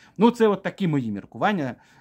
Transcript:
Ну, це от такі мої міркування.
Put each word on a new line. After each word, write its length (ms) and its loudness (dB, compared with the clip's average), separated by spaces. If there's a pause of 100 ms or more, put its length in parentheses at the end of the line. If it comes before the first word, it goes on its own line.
(180)
Ну, 140 6
це 160 2
от 160 0
такі 240 -4
мої 240 -2
міркування. 640 -4 (260)